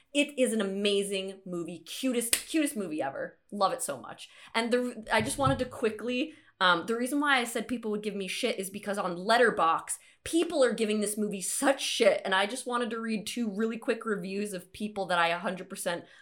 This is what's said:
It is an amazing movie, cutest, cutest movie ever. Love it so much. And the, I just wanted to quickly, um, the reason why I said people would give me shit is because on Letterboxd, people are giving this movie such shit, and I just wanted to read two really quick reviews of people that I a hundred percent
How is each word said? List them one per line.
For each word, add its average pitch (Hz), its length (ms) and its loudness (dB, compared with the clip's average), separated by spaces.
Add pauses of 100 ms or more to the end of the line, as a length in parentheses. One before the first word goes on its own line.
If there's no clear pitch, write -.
(120)
It 285 260 2
is 240 140 4
an 220 80 2
amazing 196 760 0 (100)
movie, 170 320 -6
cutest, 240 540 -2 (160)
cutest 294 280 0
movie 160 240 -4
ever. - 380 -6 (120)
Love 196 220 2
it - 100 -4
so 135 160 -4
much. - 300 -16 (260)
And 226 160 0
the, 247 400 -2
I 220 120 4
just 277 160 -2
wanted 269 220 4
to 254 40 0
quickly, 247 720 -2 (260)
um, 175 260 6
the 226 100 0
reason 254 240 0
why 285 180 4
I 240 60 0
said 226 240 -4
people 226 240 -4
would 208 100 -2
give 202 140 -4
me 190 120 -4
shit - 300 -2
is 185 100 -4
because 202 300 -6
on 180 180 -2
Letterboxd, 185 800 4 (280)
people 339 380 2
are 233 120 4
giving 214 260 2
this 208 160 -2
movie 196 240 -2
such 277 400 2
shit, - 440 4
and 190 100 0
I 196 100 4
just 226 220 -6
wanted 240 240 0
to 226 100 -4
read 220 260 -4
two 233 240 -4
really 226 280 -2
quick 226 260 -2
reviews 196 480 -4
of 180 200 -10
people 202 340 -6
that 180 120 2
I 170 100 6
a 170 100 0
hundred 185 320 -6
percent 175 340 -4 (180)